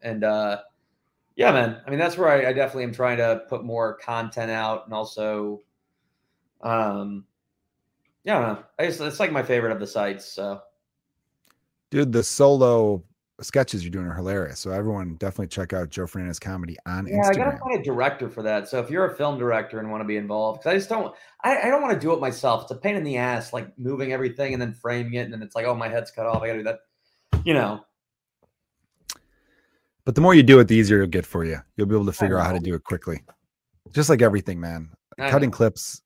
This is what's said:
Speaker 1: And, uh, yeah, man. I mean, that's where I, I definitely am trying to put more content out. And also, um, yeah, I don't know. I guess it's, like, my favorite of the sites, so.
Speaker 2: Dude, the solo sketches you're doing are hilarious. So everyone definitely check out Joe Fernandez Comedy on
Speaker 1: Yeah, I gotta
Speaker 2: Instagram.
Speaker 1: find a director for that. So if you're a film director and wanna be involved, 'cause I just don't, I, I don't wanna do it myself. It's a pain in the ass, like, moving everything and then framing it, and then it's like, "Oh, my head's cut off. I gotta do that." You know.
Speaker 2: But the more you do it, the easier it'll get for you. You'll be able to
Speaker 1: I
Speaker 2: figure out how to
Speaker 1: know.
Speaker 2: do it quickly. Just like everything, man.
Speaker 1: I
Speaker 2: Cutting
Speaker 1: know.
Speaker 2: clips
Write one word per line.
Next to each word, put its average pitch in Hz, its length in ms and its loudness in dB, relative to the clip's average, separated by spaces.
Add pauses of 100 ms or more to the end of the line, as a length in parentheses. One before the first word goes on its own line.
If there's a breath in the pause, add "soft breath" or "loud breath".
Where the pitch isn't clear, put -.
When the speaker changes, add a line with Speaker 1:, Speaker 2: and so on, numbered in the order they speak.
Speaker 1:
And, 110 240 -6
uh, 107 340 0 (760)
yeah, - 160 4
man. 113 340 0
I - 20 -14
mean, 143 100 -4
that's 170 180 0
where 180 120 4
I, 139 200 4
I 127 40 0
definitely 135 300 -2
am 120 100 -6
trying 123 240 0
to 113 300 0
put 113 160 -8
more 113 320 -4
content 113 560 -6
out. 110 340 -4
And 110 80 -14
also, 107 680 -6 (1000)
um, 101 640 -4 (960)
yeah, 196 140 0
I 131 40 2
don't 110 140 -2
know. - 80 -16 (140)
I 160 80 0
guess 170 140 -4
it's, 147 220 -8
like, 175 100 0
my 139 120 -2
favorite 117 280 0
of 104 80 -4
the 101 80 -8
sites, 101 380 -4
so. 98 360 -10 (1300)
Speaker 2:
Dude, 139 200 0
the 113 120 2
solo 120 800 4 (380)
sketches 123 440 -2
you're 85 80 -8
doing 92 160 -6
are 82 80 -8
hilarious. 90 440 -6
So 95 120 -8
everyone 98 440 -4
definitely 95 320 -8
check 92 240 -8
out 90 180 -6
Joe 92 180 -10
Fernandez 90 320 -10
Comedy 90 360 -10 (120)
on 92 200 -6
Speaker 1:
Yeah, 202 160 -2
I 196 100 4
gotta 254 180 0
Speaker 2:
Instagram. 277 80 -8
Speaker 1:
find 262 200 -4
a 147 40 -10
director 131 460 -2
for 110 120 -12
that. 107 260 -2
So 127 140 -4
if 117 80 -8
you're 180 160 0
a 160 100 -4
film 147 220 -4
director 113 420 -2
and 110 120 -10
wanna 107 120 -8
be 104 140 -4
involved, 107 460 -4
'cause 160 80 0
I 190 40 2
just 196 140 -4
don't, 220 260 -6 (280 soft breath)
I, 262 180 2
I 226 80 0
don't 285 140 2
wanna 226 160 0
do 156 140 -2
it 165 60 -2
myself. 120 440 -2
It's - 80 -12
a 123 40 -8
pain 202 220 -4
in 170 60 -4
the 143 120 -4
ass, 123 380 -4
like, 117 240 -12
moving 131 340 -6
everything 131 420 -4
and 123 80 -4
then 117 120 -6
framing 120 400 -6
it, 123 80 -4
and 113 120 -8
then 110 100 -12
it's 104 120 -14
like, 113 100 -4
"Oh, 123 100 0
my 117 120 -6
head's 113 240 -6
cut 113 140 -6
off. 113 160 -2
I 113 60 -6
gotta 113 120 -4
do 107 60 -8
that." - 140 -6 (680)
You 170 80 4
know. 110 320 0 (2250)
Speaker 2:
But 117 100 0
the 151 60 4
more 185 120 8
you 156 100 12
do 131 160 12
it, 117 80 10
the 110 80 4
easier 107 220 6
it'll 98 120 2
get 87 160 -2
for 85 180 -4
you. 80 160 -4 (160)
You'll 104 120 0
be 107 80 2
able 101 100 2
to 98 60 -2
Speaker 1:
I - 40 -4
Speaker 2:
figure 95 240 0
out 85 60 2
how 90 80 0
to 92 60 -2
Speaker 1:
know. 85 40 -8
Speaker 2:
do 87 120 -4
it 80 80 -8
quickly. 85 400 -8 (680)
Just 147 180 0
like 131 120 6
everything, 98 380 2
man. 82 300 -10 (300)
Speaker 1:
I 135 120 -2
Speaker 2:
Cutting 139 180 4
Speaker 1:
know. 98 60 -10
Speaker 2:
clips - 500 0